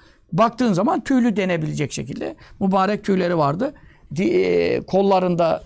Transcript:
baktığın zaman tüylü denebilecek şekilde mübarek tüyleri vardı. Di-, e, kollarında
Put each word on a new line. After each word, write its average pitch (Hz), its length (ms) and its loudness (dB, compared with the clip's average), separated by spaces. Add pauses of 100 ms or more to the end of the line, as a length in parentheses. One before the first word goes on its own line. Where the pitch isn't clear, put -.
(320)
baktığın 226 400 0
zaman 220 320 0
tüylü 240 320 2
denebilecek 156 560 -2
şekilde - 440 -10 (240)
mübarek 196 440 0
tüyleri 180 340 0
vardı. 165 360 0 (420)
Di-, 190 260 2
e, 175 380 2
kollarında 180 840 0